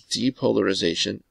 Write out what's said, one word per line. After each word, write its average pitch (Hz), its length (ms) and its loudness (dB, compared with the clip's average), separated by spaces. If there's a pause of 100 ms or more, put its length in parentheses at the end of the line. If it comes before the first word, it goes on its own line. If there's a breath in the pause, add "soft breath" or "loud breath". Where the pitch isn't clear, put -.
(100)
depolarization 98 1200 0